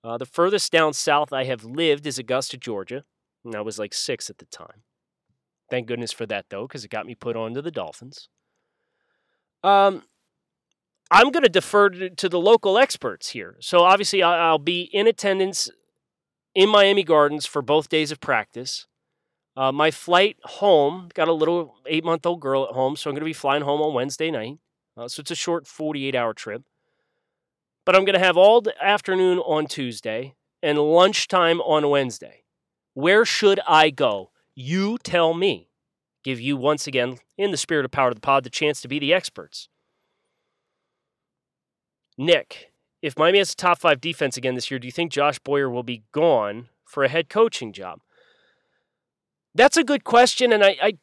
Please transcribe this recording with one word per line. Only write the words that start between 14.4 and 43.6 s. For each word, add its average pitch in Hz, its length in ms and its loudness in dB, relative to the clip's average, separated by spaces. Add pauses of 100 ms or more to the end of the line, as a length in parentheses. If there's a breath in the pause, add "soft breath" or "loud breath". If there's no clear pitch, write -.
I'll 160 120 2
be 175 240 -4 (100)
in 208 140 2
attendance 190 640 -2 (840)
in 196 140 6
Miami 202 340 6
Gardens 147 420 2
for 147 160 -6
both 147 280 0
days 156 220 0
of 147 100 -14
practice. 120 680 -6 (680)
Uh, 135 140 0
my 151 180 2
flight 180 540 0
home, 175 720 2
got 160 120 0
a 170 60 0
little 160 420 -2 (120)
eight-month-old 165 520 -4
girl 135 240 -2
at 120 120 -8
home, 131 200 -2
so 156 140 -10
I'm 139 60 -8
gonna 151 100 -8
be 160 80 -8
flying 143 300 -2
home 143 180 -2
on 151 120 -2
Wednesday 139 380 -4
night. 127 280 -10 (360)
Uh, 120 120 -16
so - 140 -14
it's 147 100 -12
a 165 40 -6
short 170 320 -6
forty-eight-hour 135 680 -4
trip. 113 300 -12 (1200)
But 180 100 4
I'm 190 80 6
gonna 190 160 2
have 180 160 4
all 208 240 8
the 214 140 -2 (100)
afternoon 185 560 0
on 151 260 -2
Tuesday 123 680 -10 (260)
and 147 160 0
lunchtime 170 840 2
on 151 280 0
Wednesday. 131 540 -4 (500)
Where 185 300 4
should 196 420 2
I 156 260 6
go? 110 400 -2 (220)
You 190 440 -4
tell 165 360 0
me. 170 360 -4 (540)
Give 131 160 -6
you, 135 180 -4
once 143 280 -2
again, 127 340 -4 (180)
in 202 140 -2
the 160 60 -4
spirit 147 280 -4
of 123 60 -10
Power 131 180 0
to 120 60 -4
the 110 40 -20
Pod, 135 240 0
the 123 60 -16
chance 151 320 -4
to 131 60 -16
be 143 120 -8
the 143 140 0
experts. - 560 -8 (2500)
Nick, 147 560 -2 (280)
if 147 160 -8
Miami 170 200 4
has 190 160 0
a - 20 -10
top 180 240 0